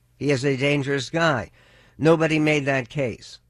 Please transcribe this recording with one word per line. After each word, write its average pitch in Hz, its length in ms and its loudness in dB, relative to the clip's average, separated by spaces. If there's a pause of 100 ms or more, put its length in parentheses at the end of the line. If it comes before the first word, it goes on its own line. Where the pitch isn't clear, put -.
(180)
He 135 140 0
is 131 120 0
a 139 140 0
dangerous 139 540 -2
guy." 156 400 -2 (440)
Nobody 156 440 4
made 151 260 0
that 135 240 -2
case. - 480 -6 (120)